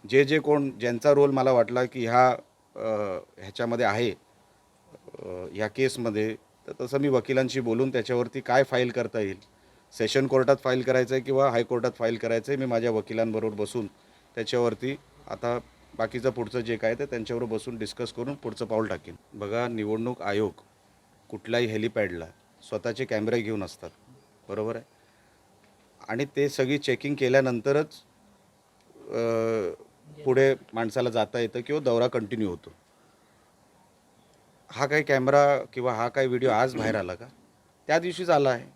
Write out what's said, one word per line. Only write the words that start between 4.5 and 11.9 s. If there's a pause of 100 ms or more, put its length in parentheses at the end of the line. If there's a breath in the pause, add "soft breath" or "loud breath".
अ,
ह्या
केसमध्ये, (320)
तर (100)
तसं
मी
वकिलांशी
बोलून
त्याच्यावरती
काय
फाईल
करता
येईल, (600 soft breath)
सेशन
कोर्टात
फाईल
करायचं
आहे
किंवा
हायकोर्टात